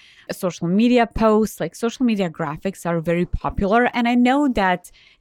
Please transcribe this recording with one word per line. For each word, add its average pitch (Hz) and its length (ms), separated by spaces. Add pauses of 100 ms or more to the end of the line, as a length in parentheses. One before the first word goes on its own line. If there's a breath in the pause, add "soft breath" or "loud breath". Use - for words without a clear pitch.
(320 loud breath)
social 170 360
media 233 400
posts, 214 520
like - 160
social 233 300
media 202 240
graphics 156 560
are 170 140
very 170 260
popular. 220 680
And 240 140
I 247 80
know 262 340
that 190 420 (300 soft breath)